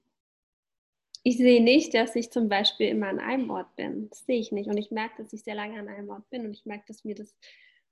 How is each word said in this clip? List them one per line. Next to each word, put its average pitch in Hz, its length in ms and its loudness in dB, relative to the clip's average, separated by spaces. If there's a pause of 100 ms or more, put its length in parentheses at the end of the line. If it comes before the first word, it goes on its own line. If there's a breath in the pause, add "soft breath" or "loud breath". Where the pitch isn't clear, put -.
(1200)
ich 247 140 2
sehe 247 260 8
nicht, 269 300 6
dass 233 220 2
ich 233 160 -4
zum 226 180 0
Beispiel 202 400 0
immer 214 180 -2
an 190 120 -4
einem 240 300 -4
Ort 190 260 -8
bin. - 340 -8
Das - 160 -20
sehe 247 140 0
ich 220 120 -8
nicht. 208 180 -6
Und 208 80 -2
ich 208 140 -6
merke, 220 320 -8
dass 214 100 -20
ich 214 100 -16
sehr 214 120 -10
lange 208 240 -10
an 202 80 -12
einem 202 220 -14
Ort 202 200 -16
bin. 247 160 -10
Und 208 80 -10
ich - 120 -20
merke, 208 220 -12
dass 214 160 -20
mir 208 120 -8
das 208 200 -18 (560 soft breath)